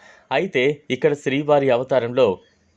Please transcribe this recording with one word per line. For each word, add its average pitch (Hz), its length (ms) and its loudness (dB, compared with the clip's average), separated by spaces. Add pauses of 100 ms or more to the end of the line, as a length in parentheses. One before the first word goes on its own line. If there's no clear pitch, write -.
(320)
అయితే 147 580 -2
ఇక్కడ 143 240 0
శ్రీవారి 143 560 0
అవతారంలో, 123 720 0 (380)